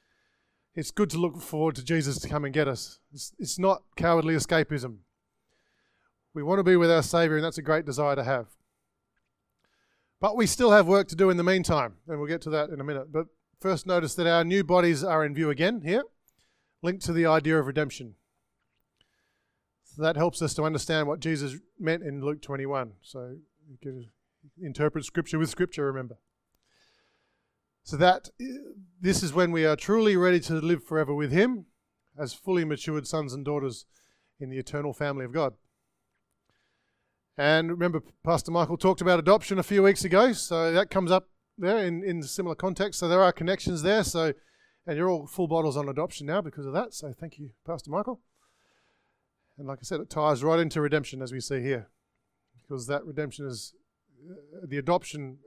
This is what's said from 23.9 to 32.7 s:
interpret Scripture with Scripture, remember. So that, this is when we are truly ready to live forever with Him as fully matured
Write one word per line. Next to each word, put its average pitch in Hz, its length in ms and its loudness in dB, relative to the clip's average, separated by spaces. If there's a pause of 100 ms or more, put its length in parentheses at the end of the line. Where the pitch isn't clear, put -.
interpret 147 420 -2
Scripture - 360 -4
with 160 100 0
Scripture, 170 360 -4
remember. 131 320 -6 (1600)
So - 160 -10
that, 180 320 4 (720)
this 185 220 2
is 147 100 -4
when 175 180 4
we 160 140 2
are 151 100 4
truly 214 400 4
ready 180 260 6
to 160 140 -4
live 160 280 0
forever 151 320 0
with 147 160 -2
Him 202 340 2 (540)
as 135 140 -8
fully 180 320 -2
matured 151 420 -4